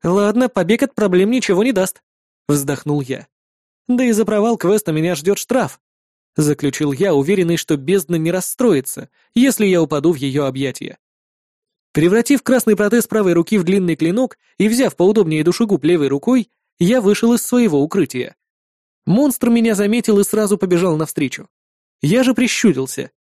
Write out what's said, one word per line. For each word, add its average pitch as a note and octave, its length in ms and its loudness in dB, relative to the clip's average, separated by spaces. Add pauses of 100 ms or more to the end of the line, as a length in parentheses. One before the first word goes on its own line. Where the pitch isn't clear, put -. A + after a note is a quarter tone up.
«Ладно, G3+ 460 2
побег G3 340 0
от - 120 -4
проблем G3 360 2
ничего A3 340 0
не C4 80 0
даст», F#3+ 300 -4 (440)
вздохнул D3 540 -2
я. C3 280 -10 (600)
«Да B3 160 0
и A#3+ 80 2
за G#3+ 140 2
провал G#3+ 320 0
квеста F#3 340 0
меня D#3+ 220 -2
ждёт E3+ 240 -2
штраф», A#3+ 420 -4 (560)
заключил C#3+ 560 -2
я, E3 220 0
уверенный, E3+ 420 0
что D#3 200 -4
бездна E3+ 400 -2
не D#3+ 140 -2
расстроится, F#3 760 -2 (260)
если A#3+ 300 2
я F#3 160 2
упаду D#3 320 0
в D#3 40 0
её C#3 280 -2
объятия. C3 540 -8 (920)
Превратив G#3+ 500 2
красный A#3 320 2
протез G#3+ 320 0
правой G3 280 0
руки E3+ 240 0
в F3 60 0
длинный F3+ 320 0
клинок G3 420 -2 (180)
и G3+ 120 0
взяв A#3 280 0
поудобнее E3+ 480 2
душегуб F3 400 0
левой D#3 240 2
рукой, G#3 420 0 (280)
я G#3+ 240 2
вышел G#3 320 2
из A3+ 80 -2
своего G#3 400 2
укрытия. D3 520 -4 (680)
Монстр B3 460 0
меня A3+ 240 2
заметил G#3 460 0
и G3+ 40 2
сразу G#3 320 0
побежал F3 400 0
навстречу. - 540 -6 (500)
Я G3+ 220 2
же B3 120 2
прищурился. F3 760 -2 (140)